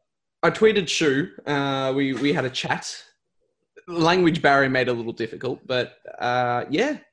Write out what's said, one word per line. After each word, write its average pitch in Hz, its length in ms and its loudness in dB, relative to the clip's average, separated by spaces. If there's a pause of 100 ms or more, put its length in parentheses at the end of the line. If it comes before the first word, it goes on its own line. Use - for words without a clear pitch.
(440)
I 170 60 4
tweeted 208 400 2
Shu. 151 400 0 (160)
Uh, 139 500 -2
we, 135 200 0
we 143 180 0
had 143 100 0
a 127 60 -4
chat. - 520 -6 (840)
Language 170 540 2
barrier 139 280 4
made 127 200 0
it - 20 2
a - 20 -2
little 117 200 -6
difficult, 120 520 -8
but, 123 340 -4 (200)
uh, 123 500 0
yeah, 226 280 -2 (160)